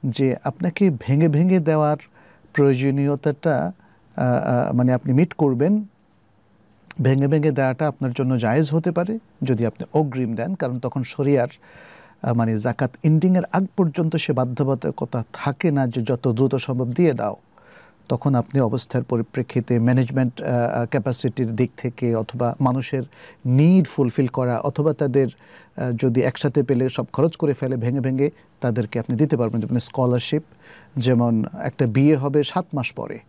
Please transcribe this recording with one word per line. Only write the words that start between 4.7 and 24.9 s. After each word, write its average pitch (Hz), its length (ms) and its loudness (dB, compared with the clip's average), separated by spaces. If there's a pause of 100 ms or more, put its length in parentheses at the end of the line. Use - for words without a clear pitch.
মানে 123 200 2
আপনি 127 200 -2
মিট 160 220 2
করবেন। 156 500 2 (1200)
ভেঙে 135 240 2
ভেঙে 151 240 2
দেওয়াটা 135 380 0
আপনার 135 240 -4
জন্য 127 260 0
জায়েজ 135 340 2
হতে 165 200 0
পারে 180 260 -4 (240)
যদি 117 240 0
আপনি - 260 -6
অগ্রিম 127 420 -2
দেন, 123 200 -4
কারণ 127 240 -4
তখন 127 240 -6
শরিয়ার, 135 460 0 (760)
আ, 123 100 0
মানে 113 260 0
জাকাত 120 440 -2
এন্ডিংয়ের 170 400 4 (100)
আগ 190 140 0 (100)
পর্যন্ত 165 400 0
সে 156 160 -2
বাধ্যবাধকতা 127 1000 -2
থাকে - 380 -2
না 139 160 2
যে 120 160 -4
যত 123 260 -2
দ্রুত 127 260 2
সম্ভব 127 320 -4
দিয়ে 147 260 2
দাও। 110 240 -4 (720)
তখন 131 260 0
আপনি 127 260 0
অবস্থার 123 420 -2
পরিপ্রেক্ষিতে 123 760 -2
ম্যানেজমেন্ট, 127 640 0
আ, - 40 -6
আ, 120 400 0
ক্যাপাসিটির 120 680 -4
দিক 123 200 0
থেকে 123 380 -4
অথবা 120 460 -2
মানুষের 131 420 -2 (440)
নিড 156 400 6
ফুলফিল 131 400 0
করা 123 320 -2
অথবা 147 340 -2